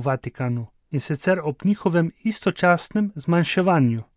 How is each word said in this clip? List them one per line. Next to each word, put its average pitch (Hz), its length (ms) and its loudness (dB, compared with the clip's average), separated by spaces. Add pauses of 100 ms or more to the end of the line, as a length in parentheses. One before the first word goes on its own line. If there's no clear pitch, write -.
Vatikanu, 123 600 -4 (260)
in 143 80 -2
sicer 180 440 -2
ob 147 200 -4
njihovem 175 480 2 (120)
istočasnem 196 920 0
zmanjševanju, 165 880 2 (140)